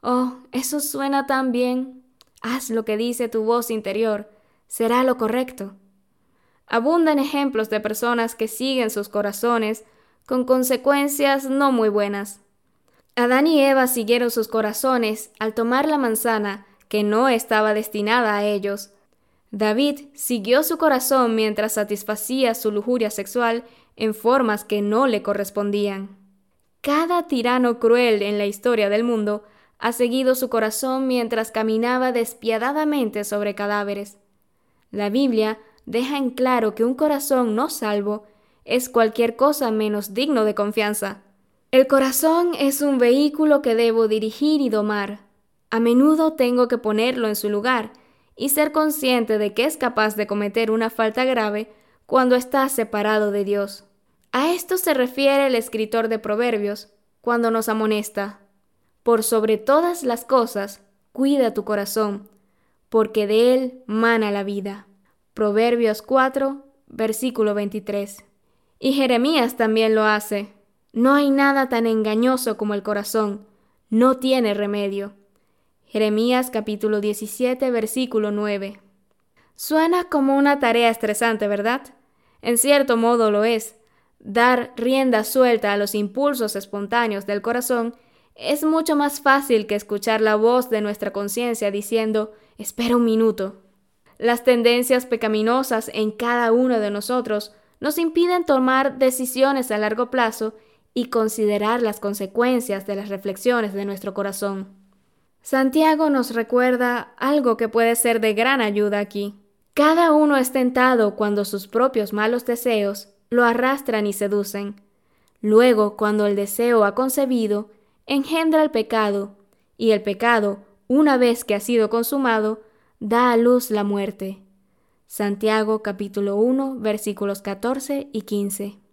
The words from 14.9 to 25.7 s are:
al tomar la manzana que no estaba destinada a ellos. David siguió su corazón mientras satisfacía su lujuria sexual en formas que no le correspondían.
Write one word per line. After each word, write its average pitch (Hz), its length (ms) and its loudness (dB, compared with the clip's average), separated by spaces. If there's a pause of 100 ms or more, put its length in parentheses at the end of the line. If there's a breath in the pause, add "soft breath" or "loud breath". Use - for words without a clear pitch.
al 220 140 -4
tomar 247 340 0
la 302 100 0
manzana 220 680 -2 (240 soft breath)
que 208 140 0
no 220 260 2
estaba 220 440 0
destinada 214 640 -2
a 208 80 -2
ellos. 208 460 -4 (600)
David 220 640 -2
siguió 240 480 0
su 311 160 -2
corazón 262 560 2
mientras 214 380 -2
satisfacía 214 840 -2
su 226 160 -4
lujuria 214 400 -2
sexual 233 540 -4 (320 soft breath)
en 220 180 -2
formas 226 520 0
que 208 160 -2
no 214 260 2
le 214 160 0
correspondían. 202 960 -4 (640)